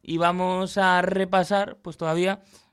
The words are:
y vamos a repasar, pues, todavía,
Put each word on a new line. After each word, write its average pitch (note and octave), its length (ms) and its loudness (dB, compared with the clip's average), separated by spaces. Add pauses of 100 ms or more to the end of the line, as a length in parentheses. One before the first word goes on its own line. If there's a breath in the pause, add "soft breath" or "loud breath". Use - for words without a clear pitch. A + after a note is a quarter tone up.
y E3 180 -6
vamos F#3 580 0
a F3+ 240 4
repasar, F#3+ 800 0
pues, E3 160 -14
todavía, F3 460 -2 (300 soft breath)